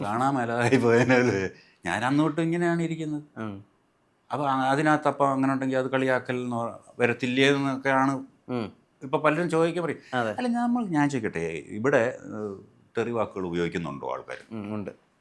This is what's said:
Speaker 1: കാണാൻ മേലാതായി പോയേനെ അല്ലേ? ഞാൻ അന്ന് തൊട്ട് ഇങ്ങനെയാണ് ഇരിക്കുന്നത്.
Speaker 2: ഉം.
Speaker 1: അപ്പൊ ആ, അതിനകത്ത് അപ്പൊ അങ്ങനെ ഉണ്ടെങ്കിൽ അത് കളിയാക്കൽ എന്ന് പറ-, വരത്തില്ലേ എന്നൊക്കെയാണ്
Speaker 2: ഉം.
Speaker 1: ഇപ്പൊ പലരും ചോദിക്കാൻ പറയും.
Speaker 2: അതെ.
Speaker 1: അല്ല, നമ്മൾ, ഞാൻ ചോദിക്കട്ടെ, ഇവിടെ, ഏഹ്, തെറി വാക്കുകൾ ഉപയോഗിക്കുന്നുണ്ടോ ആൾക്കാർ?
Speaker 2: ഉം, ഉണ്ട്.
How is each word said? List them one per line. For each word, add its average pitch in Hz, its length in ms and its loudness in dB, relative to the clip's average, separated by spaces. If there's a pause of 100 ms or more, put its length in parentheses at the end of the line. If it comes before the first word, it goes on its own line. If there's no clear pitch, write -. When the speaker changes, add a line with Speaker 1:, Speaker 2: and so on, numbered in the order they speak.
Speaker 1:
കാണാൻ 117 340 0
മേലാതായി 120 440 2
പോയേനെ 120 360 6
അല്ലേ? 120 260 4 (440)
ഞാൻ 98 200 -2
അന്ന് 143 180 2
തൊട്ട് 156 180 0
ഇങ്ങനെയാണ് 170 420 0
ഇരിക്കുന്നത്. 156 400 -6 (160)
Speaker 2:
ഉം. 107 160 -8 (760)
Speaker 1:
അപ്പൊ 135 160 -2
ആ, 135 80 2 (160)
അതിനകത്ത് 151 380 4
അപ്പൊ 143 200 2
അങ്ങനെ 135 240 2
ഉണ്ടെങ്കിൽ 131 260 0
അത് 131 120 0
കളിയാക്കൽ 131 460 0
എന്ന് 123 200 -4
പറ-, 113 220 -6 (200)
വരത്തില്ലേ 123 500 2
എന്നൊക്കെയാണ് 135 640 2 (360)
Speaker 2:
ഉം. 117 180 -4 (360)
Speaker 1:
ഇപ്പൊ 143 160 -2
പലരും 151 320 2
ചോദിക്കാൻ 165 340 0
പറയും. 143 180 -6 (120)
Speaker 2:
അതെ. 117 160 0
Speaker 1:
അല്ല, 247 180 -4
നമ്മൾ, 240 400 0
ഞാൻ 147 200 2
ചോദിക്കട്ടെ, 107 340 -2 (260)
ഇവിടെ, 117 340 2 (220)
ഏഹ്, 104 300 -8 (400)
തെറി 117 160 -2
വാക്കുകൾ 101 360 -4
ഉപയോഗിക്കുന്നുണ്ടോ 85 680 -4
ആൾക്കാർ? 65 260 -10 (120)
Speaker 2:
ഉം, 107 240 -10
ഉണ്ട്. 101 180 -8 (280)